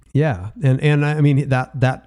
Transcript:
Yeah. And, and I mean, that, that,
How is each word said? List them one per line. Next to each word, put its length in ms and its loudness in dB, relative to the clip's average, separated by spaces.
Yeah. 380 -2
And, 200 2
and 220 2
I 180 -2
mean, 260 2
that, 320 -4
that, 260 -2